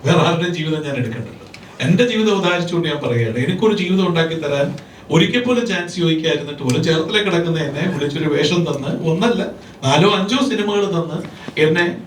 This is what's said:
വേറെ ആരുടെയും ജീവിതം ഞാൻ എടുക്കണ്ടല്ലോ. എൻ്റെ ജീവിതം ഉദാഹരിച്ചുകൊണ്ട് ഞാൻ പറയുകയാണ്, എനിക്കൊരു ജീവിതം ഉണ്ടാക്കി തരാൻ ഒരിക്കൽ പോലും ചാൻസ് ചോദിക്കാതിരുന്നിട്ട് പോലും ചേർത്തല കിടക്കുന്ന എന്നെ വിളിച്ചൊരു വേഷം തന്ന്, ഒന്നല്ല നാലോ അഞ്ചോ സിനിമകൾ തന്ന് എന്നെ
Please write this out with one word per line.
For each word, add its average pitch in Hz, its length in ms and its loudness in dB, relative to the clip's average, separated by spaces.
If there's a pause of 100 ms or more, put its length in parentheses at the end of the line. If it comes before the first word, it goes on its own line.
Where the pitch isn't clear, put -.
വേറെ 165 220 4
ആരുടെയും 170 260 0
ജീവിതം 156 340 -4
ഞാൻ 135 140 -4
എടുക്കണ്ടല്ലോ. 113 440 -8 (400)
എൻ്റെ 196 260 4
ജീവിതം 214 280 2
ഉദാഹരിച്ചുകൊണ്ട് 170 520 0
ഞാൻ - 120 -4
പറയുകയാണ്, 117 420 0
എനിക്കൊരു 202 360 2
ജീവിതം 185 280 2
ഉണ്ടാക്കി 165 340 0
തരാൻ 143 240 0 (480)
ഒരിക്കൽ 220 320 4
പോലും 233 240 2
ചാൻസ് 180 300 -4
ചോദിക്കാതിരുന്നിട്ട് 160 640 -2
പോലും 127 200 0
ചേർത്തല 160 420 0
കിടക്കുന്ന 170 340 0
എന്നെ 143 240 -4 (120)
വിളിച്ചൊരു 147 400 -2
വേഷം 160 320 2
തന്ന്, 139 240 -4 (200)
ഒന്നല്ല 208 320 0 (420)
നാലോ 151 320 6
അഞ്ചോ 202 200 0 (120)
സിനിമകൾ 202 360 0 (120)
തന്ന് 165 200 -4 (480)
എന്നെ 175 200 2 (220)